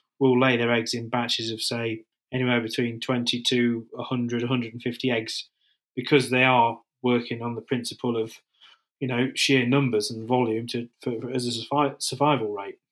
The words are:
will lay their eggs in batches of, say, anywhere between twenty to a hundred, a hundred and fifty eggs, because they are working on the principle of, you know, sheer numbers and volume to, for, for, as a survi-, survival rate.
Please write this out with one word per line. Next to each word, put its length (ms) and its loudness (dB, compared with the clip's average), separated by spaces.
will 200 6
lay 180 4
their 140 2
eggs 220 0
in 160 -6
batches 420 -2
of, 100 -8
say, 420 -4
anywhere 280 2
between 380 -4
twenty 420 -2
to 440 2
a 60 -8
hundred, 400 -2
a 40 -2
hundred 260 -2
and 80 -12
fifty 300 -4
eggs, 380 -6
because 340 2
they 140 4
are 360 4
working 380 0
on 140 -6
the 60 -10
principle 540 -4
of, 180 -2
you 80 -4
know, 280 0
sheer 300 4
numbers 440 2
and 180 -10
volume 400 0
to, 200 -6
for, 180 -6
for, 120 -8
as 140 -2
a 60 -2
survi-, 500 -2
survival 520 0
rate. 260 -10